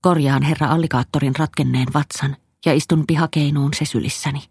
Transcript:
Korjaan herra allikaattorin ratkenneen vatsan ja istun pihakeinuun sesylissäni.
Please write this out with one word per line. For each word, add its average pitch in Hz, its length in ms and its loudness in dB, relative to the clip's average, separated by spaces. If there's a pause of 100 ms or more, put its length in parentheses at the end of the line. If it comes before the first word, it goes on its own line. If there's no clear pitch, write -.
Korjaan 139 420 4
herra 147 240 0
allikaattorin 143 720 0
ratkenneen 131 540 0
vatsan 143 440 -4 (280)
ja 160 80 4
istun 156 340 2
pihakeinuun 147 680 0
sesylissäni. 143 760 -4